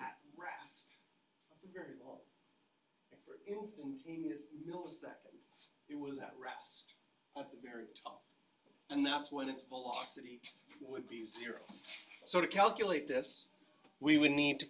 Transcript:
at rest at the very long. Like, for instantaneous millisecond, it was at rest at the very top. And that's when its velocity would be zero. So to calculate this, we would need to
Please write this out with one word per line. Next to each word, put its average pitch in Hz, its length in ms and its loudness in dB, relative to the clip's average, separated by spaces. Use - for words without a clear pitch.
at - 160 -8
rest - 480 -12
at - 100 -20
the 190 140 -20
very 156 280 -12
long. 131 220 -16
Like, - 160 -20
for - 80 -14
instantaneous 160 960 -6
millisecond, - 680 -10
it 147 80 -6
was 139 180 -6
at 127 240 -10
rest - 540 -12
at - 120 -8
the - 120 -16
very 117 240 -10
top. - 200 -12
And 143 160 6
that's 147 260 0
when 135 160 -2
its 127 160 -6
velocity 123 760 -6
would 131 280 -8
be 117 160 -8
zero. 117 360 -8
So 185 160 4
to 165 60 6
calculate 196 640 6
this, - 380 0
we 151 180 10
would 147 140 8
need 143 280 6
to - 100 -2